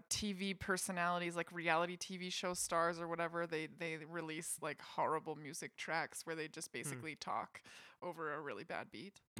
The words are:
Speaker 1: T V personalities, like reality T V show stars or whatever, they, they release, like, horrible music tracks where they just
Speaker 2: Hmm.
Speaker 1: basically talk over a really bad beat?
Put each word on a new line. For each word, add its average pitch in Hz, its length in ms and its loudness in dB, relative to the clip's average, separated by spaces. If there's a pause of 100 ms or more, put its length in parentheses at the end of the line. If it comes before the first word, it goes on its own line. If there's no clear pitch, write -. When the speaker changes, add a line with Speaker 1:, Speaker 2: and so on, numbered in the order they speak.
Speaker 1:
T 208 240 2
V 196 220 0
personalities, 175 840 2
like 170 160 0
reality 170 440 4
T 185 200 -4
V 180 140 -2
show 180 240 0
stars 170 460 4
or 170 60 -2
whatever, 170 400 0
they, 156 200 0 (120)
they 160 200 -2 (120)
release, 160 500 -2
like, 147 220 -2
horrible 151 540 2
music 143 400 -8
tracks - 500 0
where 165 80 -2
they 160 140 -2
just 160 240 -8
Speaker 2:
Hmm. 127 60 -4
Speaker 1:
basically 139 360 -4
talk - 480 -2 (400)
over 160 320 -2
a 151 60 -2
really 135 240 -4
bad - 260 -4
beat? 165 300 -12 (200)